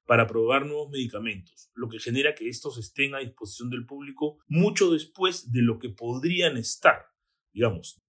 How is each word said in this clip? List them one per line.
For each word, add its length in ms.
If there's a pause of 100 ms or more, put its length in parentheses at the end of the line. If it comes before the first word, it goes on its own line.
para 180
aprobar 420
nuevos 240
medicamentos, 880
lo 140
que 100
genera 340
que 140
estos 320
estén 340
a 60
disposición 500
del 160
público 600
mucho 440
después 600
de 100
lo 160
que 120
podrían 680
estar. 480 (480)
Digamos, 560